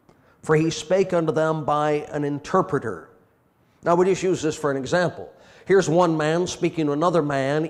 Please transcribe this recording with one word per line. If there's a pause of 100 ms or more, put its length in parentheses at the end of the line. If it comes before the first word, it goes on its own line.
(420)
for
he
spake
unto
them
by
an
interpreter." (760)
Now,
we
just
use
this
for
an
example. (340)
Here's
one
man
speaking
to
another
man